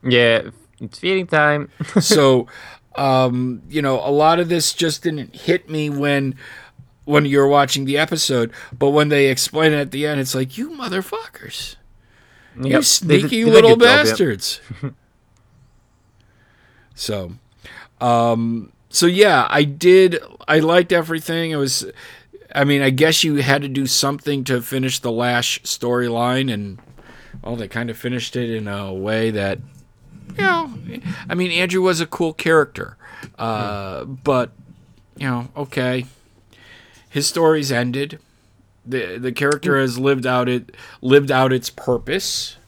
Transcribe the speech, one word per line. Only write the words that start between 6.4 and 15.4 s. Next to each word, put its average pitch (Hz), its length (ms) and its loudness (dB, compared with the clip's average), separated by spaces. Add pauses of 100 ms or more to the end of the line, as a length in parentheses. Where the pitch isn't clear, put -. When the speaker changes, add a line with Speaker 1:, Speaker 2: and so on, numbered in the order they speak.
Speaker 2:
when 147 220 2
you're 139 200 4
watching 139 380 2
the 135 120 -2
episode, 143 540 0 (260)
but 139 140 2
when 147 180 4
they 143 200 4
explain 156 440 2
it 151 60 0
at 139 140 -4
the 139 120 -4
end, 151 160 -2
it's 131 140 -6
like, 131 240 -4
"You 285 120 -8
motherfuckers." 269 1040 -10 (800)
You 123 60 -10
Speaker 1:
Yep. 135 80 -4
They - 0 -
did, 277 140 4
Speaker 2:
sneaky - 440 2
Speaker 1:
they - 0 - (160)
did 226 40 6
a - 20 6
Speaker 2:
little 226 260 10
Speaker 1:
good 240 100 6
job, 254 120 8
yep. 302 80 4
Speaker 2:
bastards. - 540 0 (220)
<laughs> 139 120 -10 (2000)